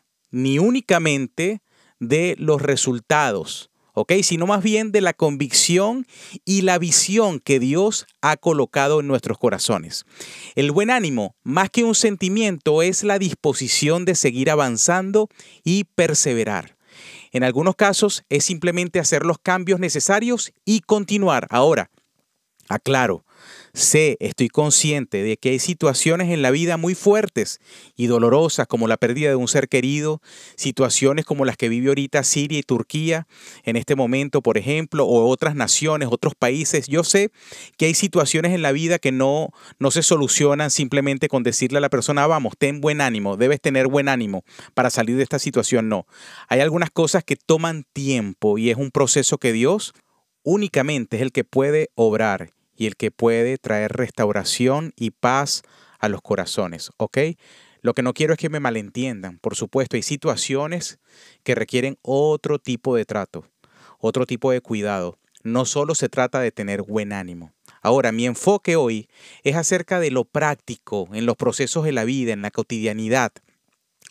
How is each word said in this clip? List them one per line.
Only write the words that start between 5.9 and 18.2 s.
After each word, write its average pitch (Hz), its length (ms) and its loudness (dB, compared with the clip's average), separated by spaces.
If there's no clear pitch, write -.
y 196 160 2
la 185 160 2
visión 180 640 2
que 139 180 2
Dios 160 480 0
ha 151 160 2
colocado 147 600 2
en 143 80 -4
nuestros 120 280 -2
corazones. 95 720 -2
El 143 160 2
buen 202 180 0
ánimo, 147 540 -2
más 175 260 0
que 240 160 0
un 226 100 2
sentimiento, 190 840 0
es 185 240 0
la 202 140 0
disposición 160 880 0
de 185 80 2
seguir 131 340 0
avanzando 175 800 2
y 190 200 2
perseverar. 117 920 -2
En 127 120 0
algunos 147 320 2
casos 202 540 2